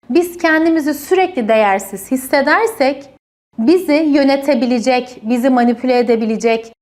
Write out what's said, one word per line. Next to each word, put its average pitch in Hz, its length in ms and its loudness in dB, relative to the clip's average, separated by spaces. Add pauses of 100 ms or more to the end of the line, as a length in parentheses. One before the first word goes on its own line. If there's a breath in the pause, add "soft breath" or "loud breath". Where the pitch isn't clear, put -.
(100)
Biz 349 280 0
kendimizi 320 560 0
sürekli 359 540 -2
değersiz 202 640 0
hissedersek, 285 1000 0 (480)
bizi 320 340 2
yönetebilecek, 269 1300 0
bizi 240 280 0
manipüle 247 480 2
edebilecek, 226 840 -2